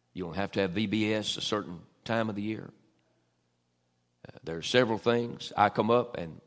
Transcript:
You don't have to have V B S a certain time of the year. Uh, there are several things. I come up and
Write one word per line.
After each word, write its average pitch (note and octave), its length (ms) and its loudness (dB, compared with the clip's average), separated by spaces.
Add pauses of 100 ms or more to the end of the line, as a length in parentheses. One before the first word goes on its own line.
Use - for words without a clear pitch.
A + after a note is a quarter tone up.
(140)
You F2+ 100 -6
don't E2 120 -6
have G2 180 -2
to G2+ 80 2
have F#2+ 100 2
V G#2+ 160 0
B G#2+ 260 2
S G#2+ 240 -2
a - 40 -8
certain F2 380 -4 (240)
time A2+ 260 0
of G2+ 60 -6
the G#2 60 -6
year. G#2+ 280 -6 (1600)
Uh, - 160 -20
there E2 140 -6
are D#2+ 40 -8
several A2+ 360 2
things. A#2+ 580 0
I G#2 140 6
come G#2+ 200 2
up A#2+ 280 4
and E2 300 -8